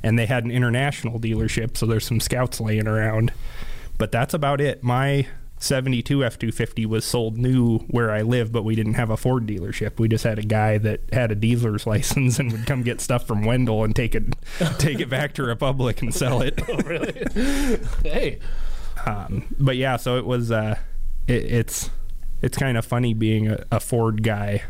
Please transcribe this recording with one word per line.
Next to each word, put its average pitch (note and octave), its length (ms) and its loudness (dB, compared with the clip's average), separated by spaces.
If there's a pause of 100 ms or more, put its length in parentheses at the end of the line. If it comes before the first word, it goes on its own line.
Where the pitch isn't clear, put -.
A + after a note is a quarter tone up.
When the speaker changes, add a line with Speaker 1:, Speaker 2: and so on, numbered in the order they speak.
Speaker 1:
And A2+ 140 4
they A#2 80 2
had A#2+ 200 0
an A#2+ 60 -4
international B2 680 0
dealership, A2+ 580 -2
so - 80 0
there's A2 220 2
some A2+ 120 0
scouts B2+ 400 -2
laying G#2+ 280 0
around. A2 440 2 (680)
But A2 120 0
that's A#2 220 0
about C#3+ 260 0
it. C#3+ 240 0
My C3+ 440 2 (320)
seventy-two C3 640 0
F A2+ 140 -4
two A2+ 120 -2
fifty A2+ 360 -2
was A2 180 0
sold A2+ 320 -2
new B2 440 4
where A#2 300 0
I G#2+ 120 0
live, A#2 280 2
but A2+ 120 -2
we A2 120 0
didn't G#2+ 200 0
have A2+ 160 0
a A2 60 0
Ford B2+ 280 0
dealership. G#2 540 -6
We A2+ 80 4
just A2 160 2
had G#2+ 160 0
a G#2+ 40 -4
guy G#2+ 360 2
that G#2+ 220 0 (120)
had A#2+ 180 2
a A2 40 -2
dealer's A2+ 520 0
<laughs> - 0 -
license A#2 520 2
and B2+ 120 0
would A2+ 140 -4
come C3 160 0
get A#2 180 -2
stuff - 280 -2
from G#2 160 0
Wendell A2+ 400 2
and G#2 120 2
take A#2 200 2
it, - 80 4 (320)
<laughs> D#3+ 240 -2
take C#3+ 200 2
it D3 100 -2
back C#3 260 -2
to D3 80 -2
Republic B2+ 580 0
and A#2 120 -2
sell B2+ 280 2
it. B2+ 240 0
Speaker 2:
<laughs> - 40 -8
Oh, A3 80 -2
really? - 460 -4 (800)
Hey. D3+ 360 2 (680)
Speaker 1:
Um, G#2 400 -4 (140)
but C3 180 4
yeah, B2+ 200 0
so B2 200 0
it B2+ 80 -2
was, A#2+ 260 0
uh, G#2+ 260 0 (500)
it, B2 180 2
it's, A#2+ 440 0 (520)
it's - 160 0
kinda B2+ 240 0
funny A#2+ 320 0
being G#2+ 340 2
a, A2 240 -2
a A2+ 80 2
Ford A2+ 440 0
guy G#2 460 0